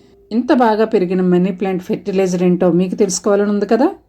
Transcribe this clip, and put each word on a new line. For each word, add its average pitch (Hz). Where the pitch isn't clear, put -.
ఇంత 240
బాగా 220
పెరిగిన 190
మనీ 180
ప్లాంట్ 185
ఫెర్టిలైజర్ 185
ఏంటో 180
మీకు 185
తెలుసుకోవాలని 208
ఉంది 202
కదా, 240